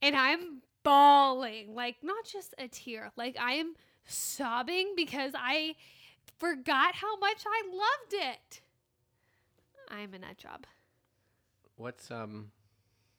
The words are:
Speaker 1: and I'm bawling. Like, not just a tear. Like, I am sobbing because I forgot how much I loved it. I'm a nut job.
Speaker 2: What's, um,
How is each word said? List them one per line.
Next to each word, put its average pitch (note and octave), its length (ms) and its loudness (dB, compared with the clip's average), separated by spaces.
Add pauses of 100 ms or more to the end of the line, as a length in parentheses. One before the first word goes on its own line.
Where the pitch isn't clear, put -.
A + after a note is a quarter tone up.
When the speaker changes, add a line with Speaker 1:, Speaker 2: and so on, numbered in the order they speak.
Speaker 1:
and C#4+ 160 2
I'm C#4+ 460 0 (200)
bawling. C4 920 6
Like, A#3+ 280 -6
not G4+ 220 -6
just - 340 -14
a B3+ 100 -10
tear. A3 480 -12
Like, A#3+ 220 -6
I B3 140 0
am D#4+ 220 -4 (300)
sobbing C#4+ 920 -4
because C#4+ 380 -4
I D4+ 420 -2 (640)
forgot D4+ 580 0
how G#4 220 -4
much G4+ 280 -2
I A4 200 -2
loved G#4 480 -2
it. C#4+ 460 -6 (1300)
I'm G#3 240 -14
a F#3 40 -16
nut F#3+ 200 -18
job. - 280 -18 (1080)
Speaker 2:
What's, - 340 -14
um, G#2+ 400 -10 (680)